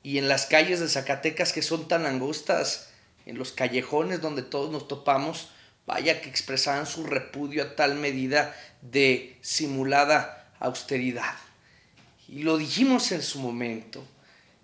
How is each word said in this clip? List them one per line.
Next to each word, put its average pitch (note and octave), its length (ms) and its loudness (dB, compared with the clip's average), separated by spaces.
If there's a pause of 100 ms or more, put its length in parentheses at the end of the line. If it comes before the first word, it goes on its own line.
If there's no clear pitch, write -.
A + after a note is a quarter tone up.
y C#3 160 -2
en C#3 100 2
las C3+ 200 2
calles E3+ 320 4
de E3 100 -2
Zacatecas, D#3 640 0
que D#3 80 -2
son D#3+ 260 -4
tan E3 200 2
angostas, D3 840 -2 (380)
en A#2 100 -12
los B2+ 140 -6
callejones D3 720 0
donde D3 200 -4
todos C#3+ 300 -4
nos D3 160 -8
topamos, C#3+ 640 -2 (360)
vaya D#3 340 0
que - 100 -12
expresaban C#3 560 -2
su D#3 200 -8
repudio C#3+ 580 -4
a - 120 -8
tal C#3+ 200 2
medida C#3+ 580 0 (280)
de C3 600 2
simulada C#3+ 1160 2
austeridad. B2 760 -2 (920)
Y C#3+ 160 -10
lo D#3+ 140 2
dijimos A3 560 4
en D#3+ 80 -2
su - 180 -6
momento A#2+ 680 -6 (580)